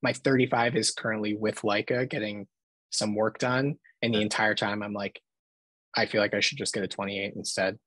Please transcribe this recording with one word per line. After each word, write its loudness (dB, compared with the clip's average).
My 2
thirty-five 2
is 2
currently -2
with -2
Leica 0
getting -6
some -2
work 0
done. 2
And 0
the 4
Yeah. 4
entire 2
time -2
I'm -6
like, -6
I 4
feel 2
like 2
I 2
should 0
just -4
get -2
a -2
twenty-eight -4
instead. -2